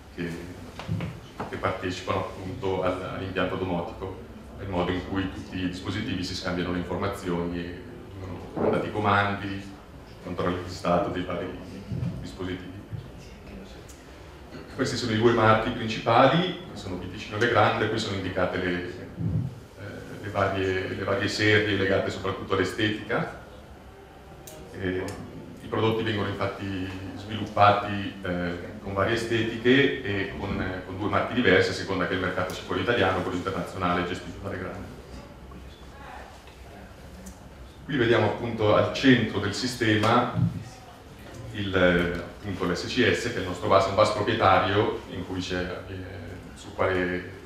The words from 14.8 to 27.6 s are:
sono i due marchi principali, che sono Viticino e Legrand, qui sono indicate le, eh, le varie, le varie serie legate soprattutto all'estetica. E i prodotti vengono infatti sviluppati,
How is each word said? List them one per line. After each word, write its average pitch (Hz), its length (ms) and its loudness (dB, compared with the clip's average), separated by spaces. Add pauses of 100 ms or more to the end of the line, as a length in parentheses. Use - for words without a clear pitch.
sono 113 160 0
i 107 60 4
due 117 140 8
marchi 110 380 6
principali, 120 1040 4
che - 40 -12
sono 90 200 -8
Viticino 95 400 -8
e 107 40 -2
Legrand, 107 480 6
qui 107 120 0
sono 101 160 -2
indicate 92 400 0
le, 90 320 0
eh, - 1300 -6
le 104 80 -8
varie, 95 580 0
le 98 160 -4
varie 98 240 2
serie 104 480 6
legate 95 340 2
soprattutto - 440 -2
all'estetica. 110 880 0 (1300)
E 92 320 -2 (580)
i - 60 -14
prodotti 110 340 2
vengono 101 260 -2
infatti 98 800 -4 (100)
sviluppati, 101 1080 2